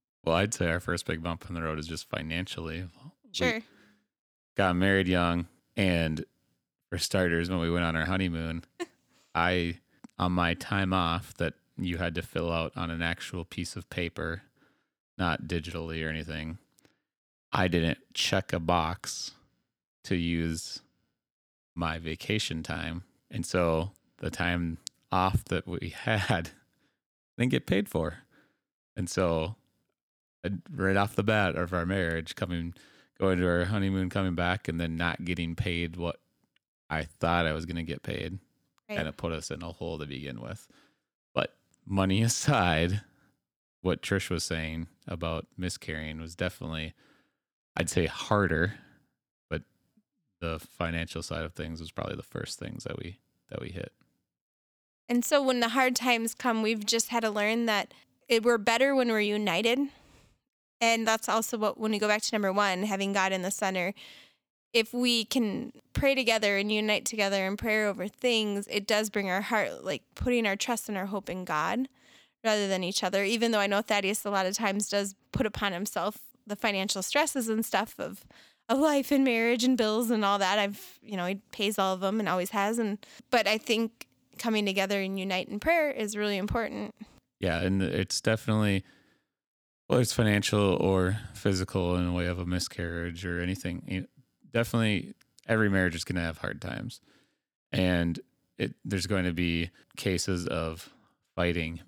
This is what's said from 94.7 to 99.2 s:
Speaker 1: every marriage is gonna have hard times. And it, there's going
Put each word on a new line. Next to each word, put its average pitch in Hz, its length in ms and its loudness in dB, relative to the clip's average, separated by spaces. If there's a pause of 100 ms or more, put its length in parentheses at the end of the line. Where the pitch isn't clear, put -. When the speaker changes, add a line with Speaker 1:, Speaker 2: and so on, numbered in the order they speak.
Speaker 1:
every 110 220 4
marriage 92 240 4
is 85 100 -4
gonna 90 160 -2
have 82 180 -2
hard - 220 -8
times. - 400 -8 (720)
And 87 480 4 (380)
it, - 160 -2 (100)
there's 92 220 -2
going 95 180 0